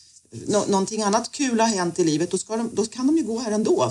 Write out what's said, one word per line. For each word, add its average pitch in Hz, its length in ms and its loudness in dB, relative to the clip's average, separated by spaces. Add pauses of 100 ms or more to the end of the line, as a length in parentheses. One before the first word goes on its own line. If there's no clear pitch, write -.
(300)
nå-, 196 380 0
någonting 202 340 0
annat 214 300 0
kul 247 280 0
har 226 60 4
hänt 185 320 0
i 180 60 2
livet, 160 260 0
då 190 80 -2
ska 220 180 -6
de, 226 160 -4
då 196 140 0
kan 262 200 -4
de 311 100 4
ju 320 80 2
gå 226 140 -4
här 233 140 -4
ändå, 220 380 2